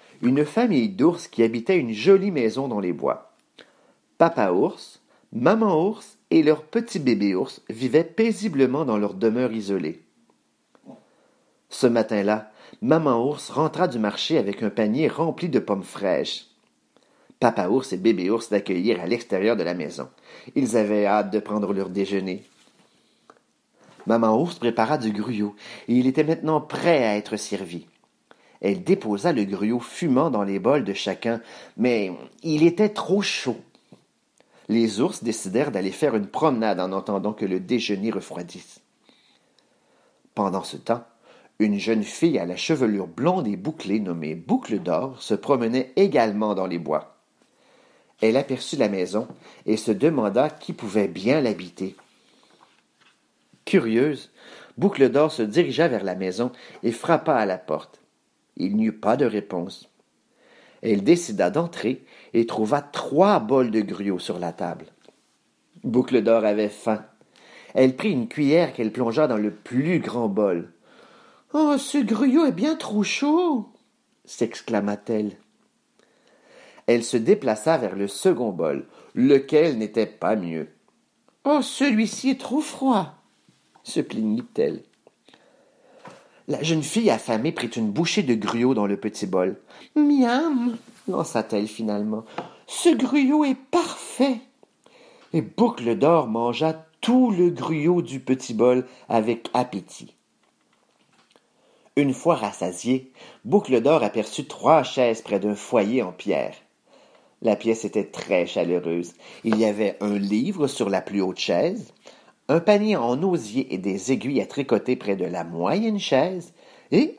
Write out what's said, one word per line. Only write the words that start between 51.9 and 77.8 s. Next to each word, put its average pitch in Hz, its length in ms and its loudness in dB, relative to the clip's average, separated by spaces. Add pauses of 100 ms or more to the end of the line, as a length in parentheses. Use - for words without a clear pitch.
Curieuse, 131 640 2 (480)
Boucle 131 300 4
d'or 147 240 4
se 120 100 -4
dirigea 139 460 2
vers 107 160 -2
la 92 100 -4
maison 95 380 -4 (320)
et 117 80 0
frappa 156 420 0
à 113 100 2
la 92 140 -2
porte. - 420 -8 (560)
Il 98 200 -2
n'y 110 80 2
eut 110 80 0
pas 110 240 0
de 135 80 2
réponse. 98 640 -4 (920)
Elle 101 220 2
décida 107 460 2
d'entrer 139 560 -4 (260)
et 117 140 4
trouva 110 340 0
trois 175 580 2
bols 120 320 0
de 110 120 0
gruyot 98 360 -4
sur 87 200 -6
la 87 160 -6
table. 85 320 -8 (960)
Boucle 123 380 2
d'or 113 240 4
avait 104 240 0
faim. 110 340 -4 (720)
Elle 131 220 6
prit 214 160 -2
une 120 160 -2
cuillère 151 440 2
qu'elle 113 180 -2
plongea 120 360 0
dans 123 100 0
le 104 140 0
plus 147 480 -2
grand 113 300 -2
bol. « 95 440 0 (800)
Oh, 294 240 2
ce 277 220 -2
gruyot 254 480 4
est 262 60 2
bien 294 240 0
trop 214 260 -2
chaud ! » 294 640 0 (560)
s'exclama-t-elle. 107 1120 -4 (1500)
Elle 117 180 4
se - 140 0
déplaça 139 580 2
vers 104 180 -2